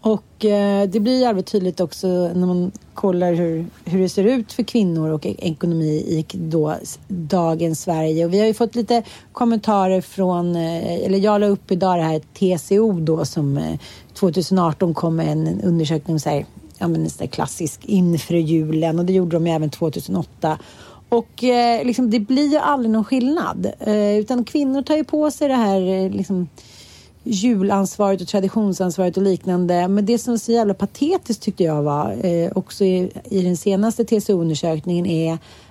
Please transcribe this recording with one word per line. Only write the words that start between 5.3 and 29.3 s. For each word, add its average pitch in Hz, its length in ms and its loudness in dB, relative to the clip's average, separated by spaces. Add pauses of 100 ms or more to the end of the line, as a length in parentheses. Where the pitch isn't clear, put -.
ekonomi 156 720 -2
i 160 140 0 (100)
k-, 190 80 -8
då 160 300 0
s-, - 280 -8 (100)
dagens 165 760 -2
Sverige. 160 440 0
Och 170 80 -2
vi 196 60 4
har 220 60 4
ju 220 80 2
fått 233 200 -2
lite 233 280 0 (300)
kommentarer 202 680 2
från, 175 560 -2
eh, 165 480 -4
eller 190 140 2
jag 208 220 4
la 208 60 4
upp 202 260 0
idag 185 260 2
det 165 40 0
här 160 180 0 (180)
T 185 200 2
C 196 220 2
O 220 120 4
då 160 320 0
som, 143 340 -2
eh, 160 200 -4 (360)
tvåtusen 185 440 0
arton 170 360 0
kom 165 220 0
med 160 160 0
en, 156 140 0
en 175 140 -2
undersökning 165 600 0
så 143 100 -4
här, 147 160 -2 (320)
ja, 170 100 -2
men 160 140 0
en 160 80 -2
sån - 160 -16
där 147 60 -10
klassisk - 520 -6
inför 175 500 2
julen. 160 640 0
Och 175 60 0
det 180 80 0
gjorde 180 240 2
de 165 100 0
ju 170 60 0
även 156 180 0
tvåtusen - 460 -4
åtta. - 420 -4 (500)
Och, 233 360 -2
eh, 240 400 2
liksom, 247 260 0
det 233 100 2
blir 262 320 2
ju 302 60 2
aldrig 269 320 0
någon 220 140 2
skillnad. 254 640 0 (140)
Eh, 208 380 2
utan 240 260 -2
kvinnor 277 380 -2
tar 302 140 0
ju 311 80 0
på 302 260 0
sig 294 180 -2
det 262 60 2
här, 202 260 2
eh, 190 300 0
liksom, 190 380 -2 (760)
julansvaret 196 960 0
och 180 80 -10
traditionsansvaret 190 880 0
och 190 60 2
liknande. 180 680 0